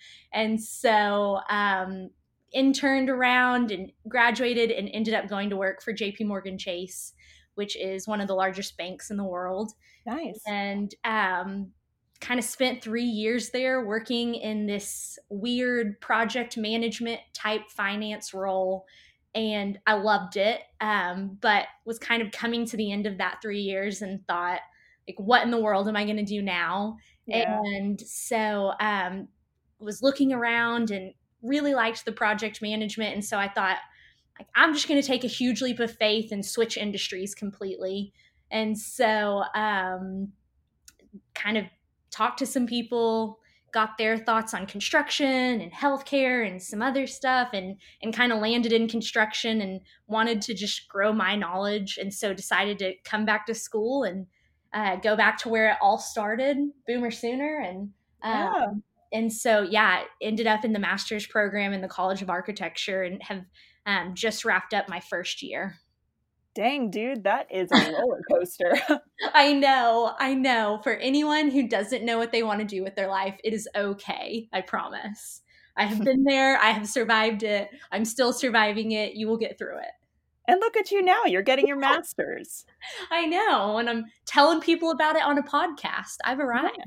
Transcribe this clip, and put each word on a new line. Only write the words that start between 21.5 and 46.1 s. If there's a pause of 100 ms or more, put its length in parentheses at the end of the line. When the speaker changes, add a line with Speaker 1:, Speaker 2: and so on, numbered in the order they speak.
Speaker 1:
was
kind
of
coming
to
the
end
of
that
three
years
and
thought, (460)
like,
"What
in
the
world
am
I
gonna
do
now?" (300)
Speaker 2:
Yeah.
Speaker 1:
And
so,
um, (500)
was
looking
around
and (300)
really
liked
the
project
management.
And
so
I
thought, (640)
like,
"I'm
just
gonna
take
a
huge
leap
of
faith
and
switch
industries
completely." (360)
And
so, (100)
um, (1040)
kind
of (440)
talked
to
some
people, (360)
got
their
thoughts
on
construction
and
healthcare